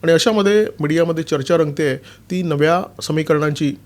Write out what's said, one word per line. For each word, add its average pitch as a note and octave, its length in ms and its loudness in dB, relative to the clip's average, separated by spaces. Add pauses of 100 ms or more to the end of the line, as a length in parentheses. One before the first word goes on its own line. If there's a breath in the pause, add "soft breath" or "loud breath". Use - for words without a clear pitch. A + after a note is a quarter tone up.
आणि E3 80 2
अशामध्ये G#3 540 2 (140)
मीडियामध्ये D#3+ 440 0
चर्चा D#3 340 0
रंगते D3 400 0
ती - 460 -8
नव्या D#3+ 580 0
समीकरणांची. D3+ 720 -2 (120)